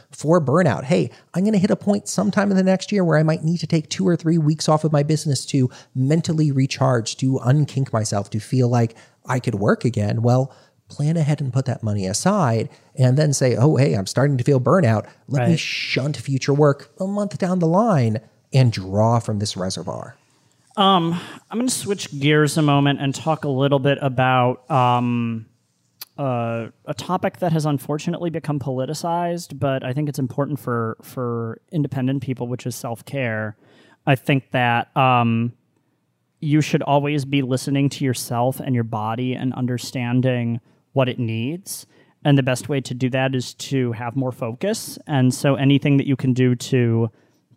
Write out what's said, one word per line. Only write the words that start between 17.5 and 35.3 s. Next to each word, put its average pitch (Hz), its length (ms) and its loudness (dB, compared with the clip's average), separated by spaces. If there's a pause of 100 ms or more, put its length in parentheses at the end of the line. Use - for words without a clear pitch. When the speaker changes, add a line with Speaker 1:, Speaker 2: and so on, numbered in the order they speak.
Speaker 1:
the 165 80 2
line 160 520 2 (340)
and 127 180 6
draw 107 480 2
from 110 200 -2
this 104 180 -4
reservoir." 90 600 -8 (600)
Speaker 2:
Um, 175 420 4 (300)
I'm 196 80 -8
gonna 247 140 -2
switch - 480 -6
gears 147 380 4
a 160 40 4
moment 143 400 4
and 139 140 -2
talk 156 280 -4
a 147 60 -4
little 139 300 2
bit 139 220 2
about, 127 680 2
um, 120 760 0 (720)
uh, 117 500 -4 (180)
a 147 100 -8
topic 185 420 -6
that 175 160 -2
has 156 120 0
unfortunately 156 640 -4
become 151 300 -6
politicized, 170 1000 -6
but 135 240 -2
I 127 100 -4
think 147 160 -2
it's 139 100 -6
important 139 400 -4
for, 117 420 -4
for 117 580 -8 (120)
independent 139 500 -2
people, 123 260 -6
which 123 200 -8
is 120 80 -6
self-care. 113 800 -6 (500)
I 143 100 4
think 135 360 -2
that, 120 460 0
um, 120 560 2 (840)